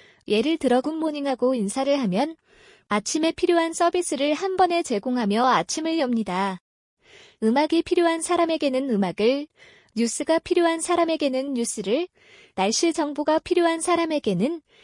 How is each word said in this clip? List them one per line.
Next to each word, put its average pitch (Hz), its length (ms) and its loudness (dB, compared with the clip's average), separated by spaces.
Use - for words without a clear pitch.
예를 247 300 0
들어 254 240 2
굿모닝하고 285 760 -2
인사를 269 460 0
하면 254 360 -2
아침에 311 440 0
필요한 339 400 0
서비스를 320 640 0
한 381 220 -2
번에 349 260 2
제공하며 240 640 0
아침을 311 540 0
엽니다. 196 600 -2
음악이 294 400 2
필요한 339 380 2
사람에게는 320 680 0
음악을, 214 560 0
뉴스가 285 460 0
필요한 339 400 2
사람에게는 302 760 0
뉴스를, 233 540 -2
날씨 226 360 0
정보가 302 460 -2
필요한 339 420 0
사람에게는 320 800 0